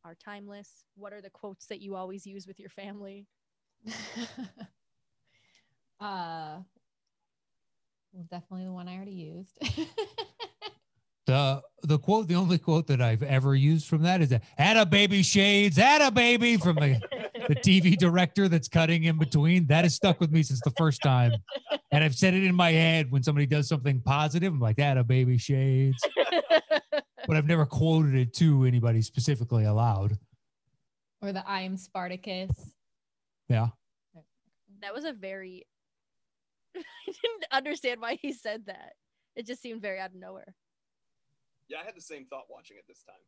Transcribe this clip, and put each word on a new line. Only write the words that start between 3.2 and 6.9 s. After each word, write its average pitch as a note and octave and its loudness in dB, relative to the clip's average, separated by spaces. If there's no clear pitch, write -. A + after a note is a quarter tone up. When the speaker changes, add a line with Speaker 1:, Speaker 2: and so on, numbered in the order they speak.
Speaker 2:
<laughs> - -16
Uh, E3+ -12